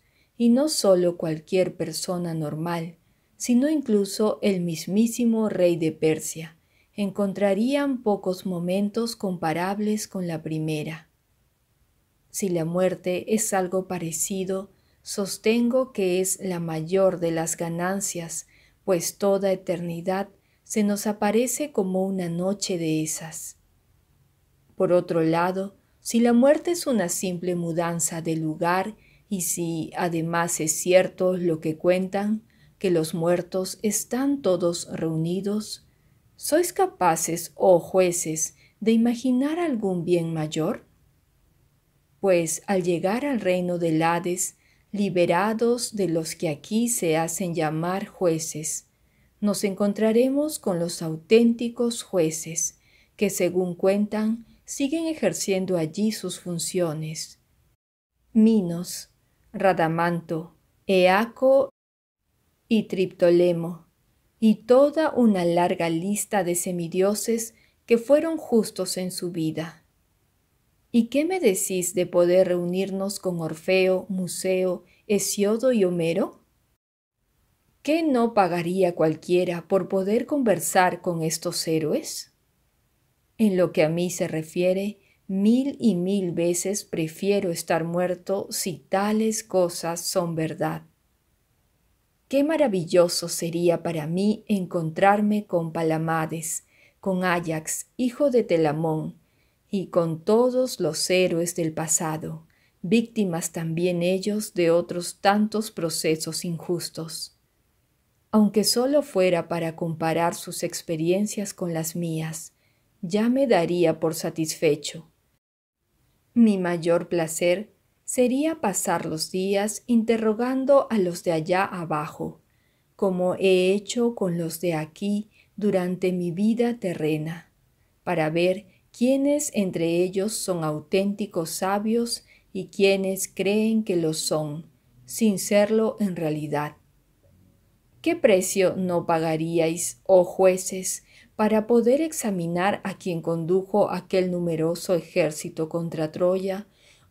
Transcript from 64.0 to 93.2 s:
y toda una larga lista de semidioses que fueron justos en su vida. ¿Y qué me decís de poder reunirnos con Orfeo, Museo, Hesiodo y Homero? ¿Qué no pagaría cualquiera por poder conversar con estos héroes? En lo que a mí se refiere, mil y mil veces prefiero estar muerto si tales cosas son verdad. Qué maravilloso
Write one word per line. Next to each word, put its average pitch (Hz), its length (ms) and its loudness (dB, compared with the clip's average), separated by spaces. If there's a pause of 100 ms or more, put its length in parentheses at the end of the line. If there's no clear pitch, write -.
y 214 240 4
toda 294 460 4
una 208 340 4
larga 175 460 2
lista 196 520 -2
de 170 120 0
semidioses 185 1000 -2 (300)
que 233 140 4
fueron 311 400 2
justos 202 580 -2
en 185 140 -4
su 180 200 -8
vida. 160 540 -6 (1080)
¿Y 233 180 4
qué 285 160 2
me 370 160 -2
decís 185 540 0
de 180 120 0
poder 180 420 4
reunirnos 190 680 -2
con 175 220 -4
Orfeo, 185 680 0
Museo, 185 760 -2 (240)
Hesiodo 208 640 0
y 214 120 2
Homero? 175 600 -2 (1400)
¿Qué 320 220 0
no 233 280 2
pagaría 175 640 2
cualquiera 170 720 0
por 185 220 0
poder 202 360 0
conversar 185 800 2
con 165 200 -2
estos 165 440 -4
héroes? 160 640 -2 (1080)
En 208 180 4
lo 175 160 2
que 175 100 2
a 156 60 4
mí 175 220 0
se 175 180 -4
refiere, 180 720 -2 (260)
mil 233 540 2
y 214 160 4
mil 185 340 -2
veces 175 540 -2
prefiero 185 640 -2
estar 165 320 -2
muerto 180 680 -2
si 190 280 -6 (100)
tales 214 540 0
cosas 170 580 -2
son 170 360 -2
verdad. 160 460 -4 (1500)
Qué 277 160 2
maravilloso 185 840 2